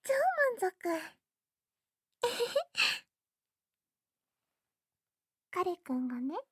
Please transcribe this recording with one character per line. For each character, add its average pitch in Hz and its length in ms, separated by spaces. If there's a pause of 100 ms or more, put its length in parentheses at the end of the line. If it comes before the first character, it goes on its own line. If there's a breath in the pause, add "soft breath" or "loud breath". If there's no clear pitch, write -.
超 - 80 (480)
満 370 120
足。 - 180
え - 20
へ 330 80
へ。 - 40 (4000 loud breath)
彼 359 260
く - 160
ん 254 160
が 247 60
ね 262 220 (140)